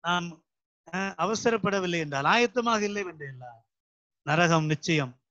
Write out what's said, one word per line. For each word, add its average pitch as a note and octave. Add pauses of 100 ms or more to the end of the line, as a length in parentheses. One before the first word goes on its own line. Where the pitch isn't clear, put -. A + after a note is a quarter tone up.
நாம், F3 (480)
அஹ், F#3+
அவசரப்படவில்லை G3
என்றால், C#3+
ஆயத்தமாக A#3
இல்லை G3+
என்று D#3
என்றால், B2+ (600)
நரகம் D#3+
நிச்சயம். D3+